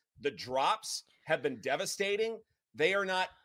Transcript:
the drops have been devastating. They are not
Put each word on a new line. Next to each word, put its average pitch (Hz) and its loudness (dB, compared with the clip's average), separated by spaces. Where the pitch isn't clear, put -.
the 143 0
drops 135 -2
have 156 2
been 131 -2
devastating. 202 -2
They 165 4
are 202 2
not 185 0